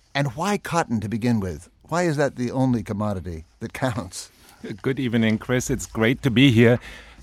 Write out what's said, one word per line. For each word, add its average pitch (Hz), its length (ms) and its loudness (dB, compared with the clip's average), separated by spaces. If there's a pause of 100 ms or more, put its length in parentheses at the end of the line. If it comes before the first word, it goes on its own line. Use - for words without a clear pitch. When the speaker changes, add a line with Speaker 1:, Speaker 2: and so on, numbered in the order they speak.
(140)
Speaker 1:
And 143 220 0
why 196 220 -2
cotton 143 420 -2
to 107 80 -6
begin 113 320 0
with? 87 280 -8 (200)
Why 175 160 -2
is 156 140 0
that 139 180 0
the 120 160 -4
only 127 320 0
commodity 95 600 -6 (120)
that - 140 -12
counts? 110 580 -8 (520)
Speaker 2:
Good 131 180 -4
evening, 113 380 2
Chris. 123 320 -2
It's 120 160 -4
great 110 360 0
to 131 80 2
be 127 220 6
here. 117 260 6 (440)